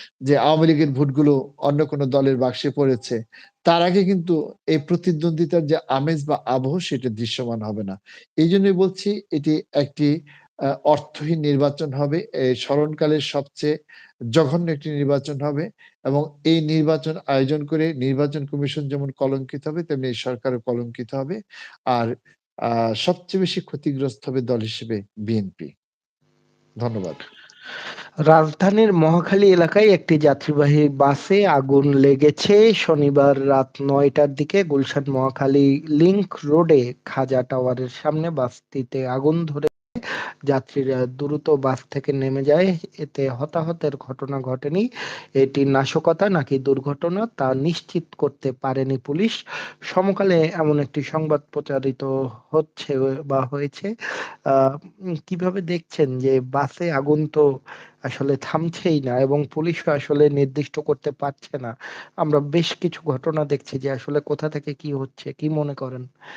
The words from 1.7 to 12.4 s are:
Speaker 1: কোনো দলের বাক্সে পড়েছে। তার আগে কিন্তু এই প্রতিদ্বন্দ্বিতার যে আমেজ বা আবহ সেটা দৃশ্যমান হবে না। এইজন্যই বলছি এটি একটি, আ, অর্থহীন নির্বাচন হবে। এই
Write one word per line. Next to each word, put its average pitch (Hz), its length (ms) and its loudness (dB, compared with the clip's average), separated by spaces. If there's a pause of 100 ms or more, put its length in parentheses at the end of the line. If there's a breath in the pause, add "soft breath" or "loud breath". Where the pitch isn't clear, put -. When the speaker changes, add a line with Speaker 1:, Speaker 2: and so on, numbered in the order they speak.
Speaker 1:
কোনো 143 200 -4
দলের 135 320 2
বাক্সে 127 320 -2
পড়েছে। 123 540 -2 (400 loud breath)
তার 170 180 4
আগে 185 220 4
কিন্তু 175 500 0 (140)
এই 160 100 2
প্রতিদ্বন্দ্বিতার 165 880 0
যে 156 120 2 (100)
আমেজ 143 400 -2
বা 147 180 -2
আবহ 131 340 -2
সেটা 127 300 -4
দৃশ্যমান 117 520 -6
হবে 107 220 -6
না। 98 180 -10 (360 loud breath)
এইজন্যই 190 340 4
বলছি 190 500 0 (100)
এটি 156 300 0 (120)
একটি, 147 480 0 (360 soft breath)
আ, 139 260 -2
অর্থহীন 151 560 0
নির্বাচন 143 540 0
হবে। 143 400 -2
এই 127 220 0